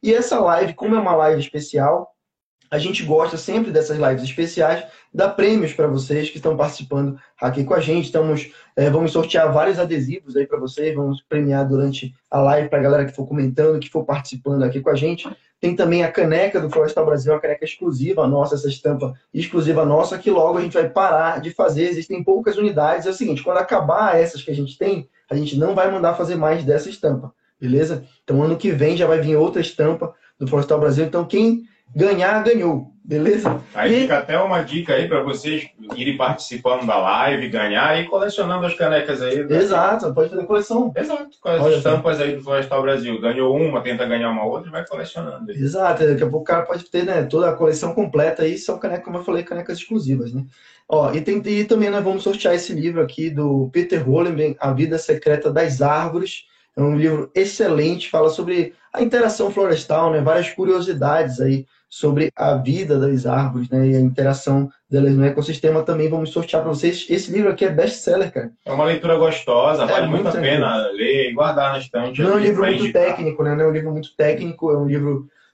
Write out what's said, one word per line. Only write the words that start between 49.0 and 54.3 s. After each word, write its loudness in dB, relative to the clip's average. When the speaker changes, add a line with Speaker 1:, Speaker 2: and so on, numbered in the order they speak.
Speaker 1:
como -8
eu -10
falei, -2
canecas -8
exclusivas, -2
né? -6
Ó, 2
e -2
tem, -2
e 0
também 2
nós -2
vamos -2
sortear 0
esse -4
livro -2
aqui -4
do 0
Peter 0
Hollenbeck, 0